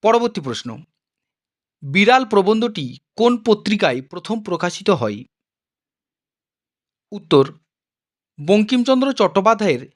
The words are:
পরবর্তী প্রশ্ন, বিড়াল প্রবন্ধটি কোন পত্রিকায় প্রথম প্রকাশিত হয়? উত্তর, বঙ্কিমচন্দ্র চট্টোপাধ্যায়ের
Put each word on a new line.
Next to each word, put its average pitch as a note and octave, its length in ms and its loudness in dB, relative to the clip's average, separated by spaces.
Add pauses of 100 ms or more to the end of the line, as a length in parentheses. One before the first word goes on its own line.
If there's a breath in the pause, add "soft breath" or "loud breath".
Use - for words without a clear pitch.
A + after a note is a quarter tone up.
পরবর্তী A#3 420 0
প্রশ্ন, A#2+ 220 -10 (1300)
বিড়াল A#3 280 4 (100)
প্রবন্ধটি G#3+ 540 0 (300)
কোন A#3+ 160 2 (140)
পত্রিকায় G#3 540 0 (100)
প্রথম F3+ 260 -8 (120)
প্রকাশিত F3 420 -4
হয়? A2+ 280 -2 (1900)
উত্তর, D#3 320 2 (920)
বঙ্কিমচন্দ্র A#3 720 2 (120)
চট্টোপাধ্যায়ের G3 640 0 (140)